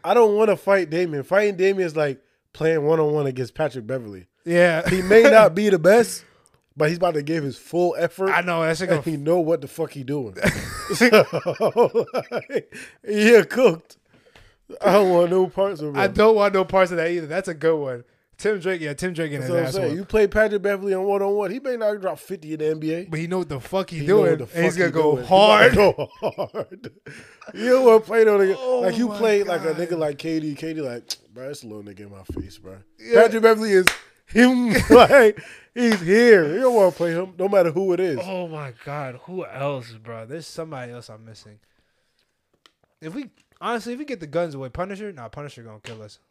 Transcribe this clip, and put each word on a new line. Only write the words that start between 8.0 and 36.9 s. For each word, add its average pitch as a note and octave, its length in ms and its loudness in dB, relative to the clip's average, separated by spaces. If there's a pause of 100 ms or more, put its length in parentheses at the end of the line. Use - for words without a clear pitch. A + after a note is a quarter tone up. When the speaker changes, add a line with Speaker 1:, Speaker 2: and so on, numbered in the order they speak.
Speaker 2:
I F3+ 120 0
know. E3+ 200 -4
That E3 140 -2
shit F3+ 140 -8
Speaker 1:
And D3+ 140 0
Speaker 2:
gonna D#3+ 120 -4
Speaker 1:
he C#3+ 40 -8
know E3 200 0
what D#3+ 200 -2
the C#3 80 -14
fuck D#3 220 -8
he C#3 140 -14
doing. B2 360 -8
Speaker 2:
<laughs> - 40 -4
Speaker 1:
<laughs> - 20 0 (460)
So, A3+ 160 2 (1200)
like, A#3+ 440 -10 (340)
yeah, G#3+ 360 6
cooked. G3+ 520 -2 (880)
I G3 80 2
don't G3 180 4
want F3 200 2
no F#3 160 2
parts F#3+ 340 -6
of D3+ 100 -8
him. C#3+ 80 -8
Speaker 2:
I G3 80 0
don't G#3 280 4
want G3+ 180 0
no F#3 140 0
parts F#3+ 240 0
of F3 80 -4
that E3 120 -2
either. F3 160 -6
That's F3 220 -8
a F3 60 -10
good D#3+ 260 -2
one. B2+ 240 -10 (320)
Tim G#3 220 -4
Drake, F3 240 -6
yeah, D3+ 100 -8
Tim F3 220 -8
Drake D#3 180 -6
in C#3+ 80 -8
Speaker 1:
That's C3 60 -8
Speaker 2:
his F3+ 80 -4
Speaker 1:
what E3+ 60 0
I'm E3 80 -4
Speaker 2:
ass C3+ 60 -8
Speaker 1:
saying. F#3 160 -4
Speaker 2:
whoop. D3+ 80 -6
Speaker 1:
You G3 60 -10
play G#3+ 220 2
Patrick G#3 340 -2
Beverley G3 320 -4
on F#3 120 -4
one-on-one, G3+ 460 -2
he B3 100 -10
may B3+ 180 -8
not G#3+ 240 -4
drop F3 160 -6
fifty D#3 340 -14
in D#3 60 -10
the D3+ 80 -4
N D#3 120 -2
B D#3 140 -6
A. E3+ 120 -8
Speaker 2:
But D#3+ 160 -8
he E3+ 60 -8
know F#3 120 -6
what E3+ 100 -6
the C#3+ 120 -10
fuck F#3 280 -6
he E3 120 -12
Speaker 1:
He C#3+ 60 -6
know F#3+ 200 4
Speaker 2:
doing. D#3+ 140 0
Speaker 1:
what A#2+ 100 -12
the - 60 -12
Speaker 2:
And E3+ 80 0
he's E3+ 120 0
Speaker 1:
fuck F3 140 0
Speaker 2:
gonna - 0 -
Speaker 1:
he D#3 120 -2
Speaker 2:
go D3+ 100 2
Speaker 1:
doing. B2+ 120 -2
He - 40 -14
Speaker 2:
hard. G#3+ 460 6
Speaker 1:
gonna G3 220 4
go D3 120 -8 (120)
hard. F#3 760 -10
<laughs> - 580 -20
You G#3+ 160 -6
don't C4 160 4
wanna A3+ 140 8
play A3 240 0
no G#3 140 4
nigga. G3 200 2
Speaker 2:
Oh B3+ 220 -4
Speaker 1:
Like, A#3 180 -2
you A#3+ 100 -2
Speaker 2:
my G#3 80 -8
Speaker 1:
play, G#3 280 0
like, F3 180 -4
a D#3+ 100 -4
Speaker 2:
God. D3+ 40 -4
Speaker 1:
nigga E3 220 -6
like D3+ 200 -4
K D#3+ 220 -6
D. D3+ 140 -8
K D#3+ 200 -10
D D#3 80 -10
like, A#2+ 340 -10 (160)
"Bro, B2+ 160 -16
this C#3+ 160 -16
little G#2+ 180 -16
nigga G2+ 180 -20
in G2+ 100 -20
my G2 140 -20
face, - 340 -16
bro." F#2+ 180 -20 (220)
Speaker 2:
Yeah. A#3 240 4
Speaker 1:
Patrick A3+ 200 2
Beverley A3 300 2
is F#3 140 4 (400)
him. B3 560 2
<laughs> - 80 -8
Like, A#3 500 8 (340)
he's A3+ 260 0
here. F#3+ 540 4
You G#3+ 60 -4
don't B3+ 140 2
wanna F#3+ 180 4